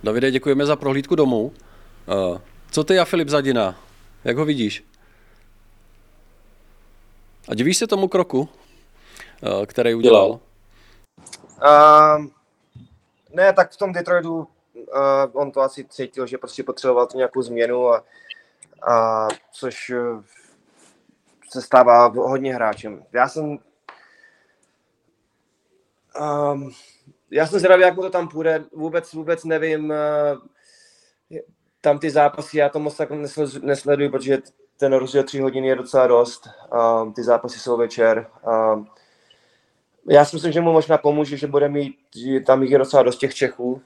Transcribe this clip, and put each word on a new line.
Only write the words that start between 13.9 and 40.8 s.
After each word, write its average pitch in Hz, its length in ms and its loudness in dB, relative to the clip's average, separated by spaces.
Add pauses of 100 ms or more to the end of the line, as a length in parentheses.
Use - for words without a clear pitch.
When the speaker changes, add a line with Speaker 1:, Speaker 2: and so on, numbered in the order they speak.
Speaker 2:
Detroitu, 170 560 -4 (280)
eh, 139 560 0
on 139 200 -4
to 135 80 -4
asi 135 240 -4
cítil, 127 420 -10
že 127 120 -12
prostě - 240 -14
potřeboval 123 440 0
tu 123 100 -12
nějakou 131 260 -2
změnu 120 460 -2
a, 113 160 0 (840)
a 113 400 0 (240)
což, - 380 -12
eh, 120 320 -8 (1300)
se 127 120 -12
stává 120 440 6
hodně 127 480 -2
hráčem. 107 480 -6 (100)
Já 127 160 0
jsem, 151 300 -10 (2500)
ehm, 147 500 -4 (600)
já 156 160 2
jsem 185 120 -2
zvědavý, 185 240 6
jak 180 140 4
mu 185 60 -6
to 185 80 -6
tam 175 180 -4
půjde. 156 440 -4
Vůbec, 160 400 -8
vůbec 160 320 -6
nevím, 156 480 -4
eh, - 1500 -8 (420)
tam 147 180 2
ty 156 120 -4
zápasy, 147 480 0
já 143 100 2
to 151 100 -6
moc 147 180 -8
tak 151 140 -6
nesle-, 147 520 -8
nesleduju, 143 480 -2
protože 135 280 -2 (380)
ten 139 160 0
rozdíl 131 300 0
tři 135 180 -6
hodiny 131 280 -4
je 131 80 0
docela 127 300 0
dost. 120 420 0 (240)
Ehm, 113 400 0
ty 120 100 -12
zápasy 120 360 -2
jsou 123 180 -4
večer. 113 500 0 (200)
Ehm, 110 400 -2 (1200)
já 143 140 8
si 143 120 -8
myslím, 156 160 -4
že 165 80 0
mu 170 120 0
možná 156 260 2